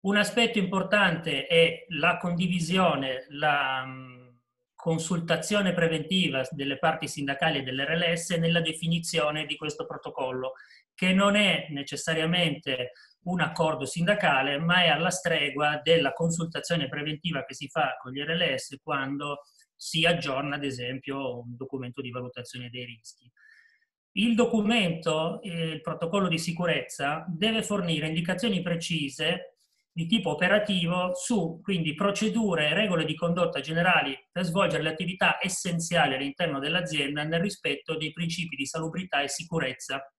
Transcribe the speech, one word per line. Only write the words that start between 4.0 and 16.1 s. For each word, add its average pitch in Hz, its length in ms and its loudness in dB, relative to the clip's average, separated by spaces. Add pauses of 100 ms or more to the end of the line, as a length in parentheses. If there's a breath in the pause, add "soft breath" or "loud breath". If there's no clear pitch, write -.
consultazione 170 960 0
preventiva 160 800 2
delle 139 260 -4
parti 160 300 0
sindacali 139 520 0
e - 20 -2
dell'R 135 340 -2
L 170 180 2
S 165 180 -4
nella 165 280 4
definizione 160 880 0
di 147 100 -6
questo 156 300 -4
protocollo, 131 680 -4 (380 loud breath)
che 185 200 4
non 202 220 8
è 170 340 4
necessariamente 147 1200 -2 (360 loud breath)
un 180 120 0
accordo 151 460 0
sindacale, 147 720 2
ma 175 260 4
è 165 60 6
alla 175 200 2
stregua 147 720 0
della 156 300 6